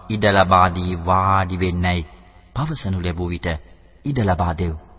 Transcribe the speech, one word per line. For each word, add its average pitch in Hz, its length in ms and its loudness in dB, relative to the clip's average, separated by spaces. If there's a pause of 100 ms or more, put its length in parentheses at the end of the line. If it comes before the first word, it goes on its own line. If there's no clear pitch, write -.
ඉඩ 107 220 -2
ලබා 92 420 6
දී 90 280 -4
වාඩි 92 640 0
වෙන්නයි 90 420 0 (480)
පවසනු 127 500 -4
ලැබූ 87 300 -4
විට 87 180 -6 (540)
ඉඩ 139 180 -4
ලබා 90 340 0
දෙව්. 82 200 -2 (260)